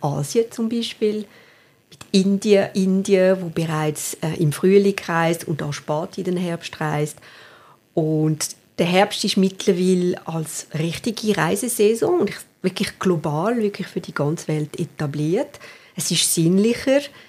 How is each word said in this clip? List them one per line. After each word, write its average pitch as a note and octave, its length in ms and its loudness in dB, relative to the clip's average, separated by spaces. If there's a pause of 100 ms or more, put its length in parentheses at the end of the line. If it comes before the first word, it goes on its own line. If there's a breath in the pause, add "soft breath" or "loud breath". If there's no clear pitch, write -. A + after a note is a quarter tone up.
Asien D3 500 -2
zum A3+ 180 -4
Beispiel, A3 560 -4 (640 soft breath)
mit - 120 -20 (100)
Indien, G3 640 4
Indien, F#3+ 680 2
wo F3 80 -6
bereits, D#3 680 -4
äh, - 280 -4
im D3+ 80 4
Frühling G3 460 4 (100)
reist E3 400 0
und D3+ 160 -6
auch D3 100 -6
spät D#3 460 -6
in F#3 60 -4
den F3+ 120 -2
Herbst E3+ 440 -6
reist. D3+ 380 -2 (760 loud breath)
Und D#3 640 0 (240)
der F3 60 2
Herbst F#3+ 380 2
ist G3 120 0
mittlerweile F#3 800 2 (100)
als D#3+ 400 -8 (100)
richtige G3 600 -2
Reisesaison G#3+ 840 2
und G3 80 0
ich, - 60 -10 (260)
wirklich F#3 360 -4
global, E3+ 600 0
wirklich G3+ 280 -4
für - 140 -8
die - 120 -14
ganze D3+ 360 -4
Welt D3+ 320 -4
etabliert. D#3 800 -4 (340 loud breath)
Es - 160 -6
ist - 240 0
sinnlicher, G#3+ 680 4 (280 loud breath)